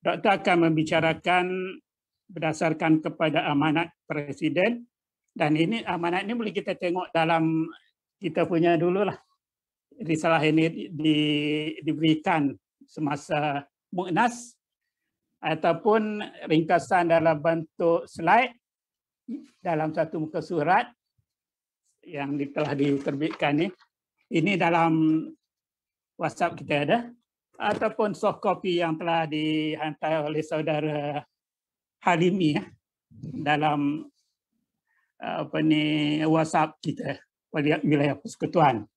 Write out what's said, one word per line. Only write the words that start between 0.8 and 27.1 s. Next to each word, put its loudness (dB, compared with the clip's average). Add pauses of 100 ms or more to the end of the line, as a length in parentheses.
berdasarkan 0
kepada -2
amanat 0 (160)
Presiden. -2 (480)
Dan 0
ini, 0
amanat -4
ni -4
boleh -4
kita -4
tengok -4
dalam 2 (560)
kita 0
punya 4
dululah. 0 (760)
Risalah 0
ini 4
di, -10
di-, 0 (120)
diberikan 0 (320)
semasa -4 (320)
Mu'nas -2 (800)
ataupun 0 (320)
ringkasan 2
dalam 4
bentuk -2
slide 2 (1040)
dalam -2
satu -2
muka -6
surat 2 (1120)
yang -6
di-, -4
telah -2
diterbitkan 0
ni. 2 (680)
Ini 2
dalam 4 (960)
WhatsApp -4
kita -4 (140)
ada. 4 (540)